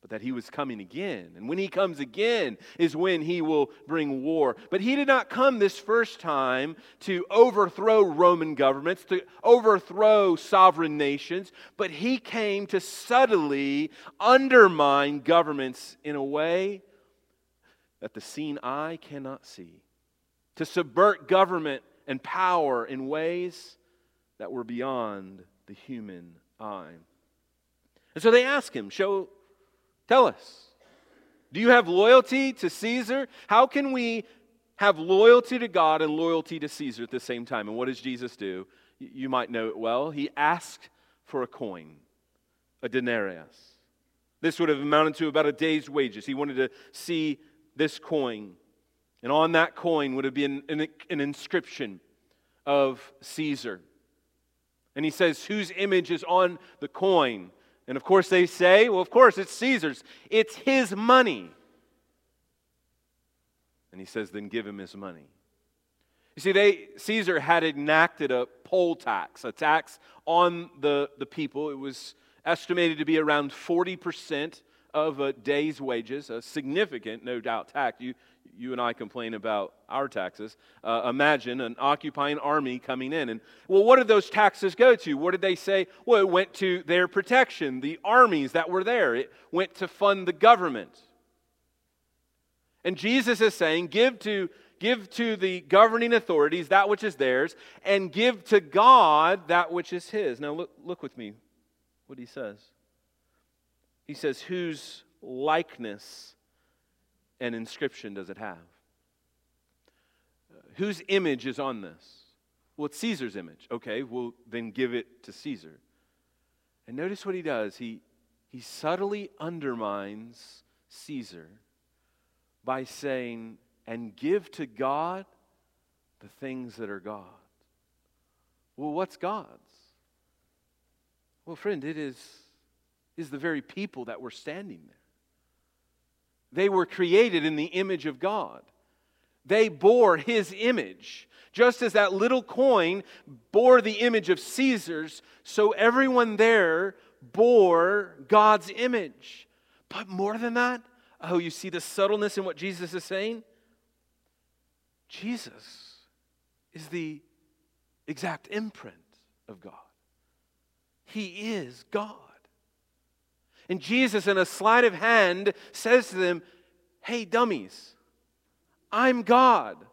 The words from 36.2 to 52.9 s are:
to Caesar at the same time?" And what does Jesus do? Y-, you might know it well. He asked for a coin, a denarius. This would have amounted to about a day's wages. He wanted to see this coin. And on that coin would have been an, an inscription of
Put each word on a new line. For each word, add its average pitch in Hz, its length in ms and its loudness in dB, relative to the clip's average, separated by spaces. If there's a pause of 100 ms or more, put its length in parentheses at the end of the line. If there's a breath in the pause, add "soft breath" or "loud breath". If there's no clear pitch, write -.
to 147 100 -8
Caesar 120 360 -10
at - 80 -16
the 127 80 -6
same 120 240 -10
time?" 110 240 -6
And 110 80 -10
what 123 100 -4
does 131 140 -8
Jesus 123 340 -10
do? 95 320 -10 (340 soft breath)
Y-, 131 140 -18
you 131 140 -10
might 127 220 -2
know 113 180 -4
it 104 100 -10
well. 120 320 -4
He 147 260 -8
asked 156 520 -4 (380)
for 131 180 -6
a - 20 -14
coin, 85 480 -14 (880)
a 127 60 -8
denarius. 107 880 -6 (640)
This 160 180 -2
would 170 100 0
have 147 120 2
amounted 151 380 2
to 160 100 -2
about 151 180 2
a 147 60 0
day's 156 360 -2
wages. 131 380 -4
He 139 80 -6
wanted 143 220 -6
to 127 140 0 (200 loud breath)
see 156 480 -6 (380 soft breath)
this 151 240 -2
coin. 113 540 -6 (680)
And 120 80 -6
on 160 220 2
that 165 240 2
coin 147 400 -4
would 135 80 -6
have 135 100 -4
been 139 340 -4
an, 156 200 -6 (200)
an 160 120 -6
inscription 139 800 -8 (640)
of 139 340 0 (200)